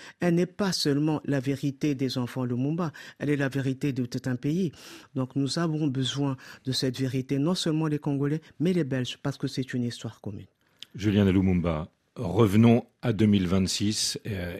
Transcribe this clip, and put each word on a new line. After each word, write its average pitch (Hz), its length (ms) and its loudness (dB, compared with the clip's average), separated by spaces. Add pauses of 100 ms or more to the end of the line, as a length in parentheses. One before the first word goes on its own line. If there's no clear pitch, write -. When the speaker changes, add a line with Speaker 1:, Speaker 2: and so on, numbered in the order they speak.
(200)
Speaker 1:
elle 175 160 2
n'est 175 120 4
pas 180 260 -2
seulement 147 500 0
la 139 160 -2
vérité 139 560 -2
des 131 220 -2
enfants 127 260 -4
Lumumba, 139 480 -2 (280)
elle 139 100 -2
est 147 80 2
la 139 100 0
vérité 135 460 -2
de 123 120 -2
tout 127 240 -8
un 127 60 -2
pays. 156 380 -2 (420)
Donc 131 220 -4
nous 139 220 -2
avons 156 280 0
besoin 131 480 -2 (300)
de 131 80 -2
cette 127 260 -2
vérité, 131 400 -2
non 165 160 2
seulement 160 320 0
les 151 120 -2
Congolais, 143 420 -2 (180)
mais 175 140 2
les 175 100 2
Belges, 131 400 -4
parce 139 140 -4
que 139 100 -4
c'est 127 260 -6
une 123 120 -2
histoire 117 340 -10
commune. 101 260 -12 (500)
Speaker 2:
Juliana 101 360 4
Lumumba, 90 600 2 (240)
revenons 113 680 6 (200)
à 120 100 0
deux 107 140 4
mille 101 180 4
vingt-six, 95 800 0
euh, 90 340 -6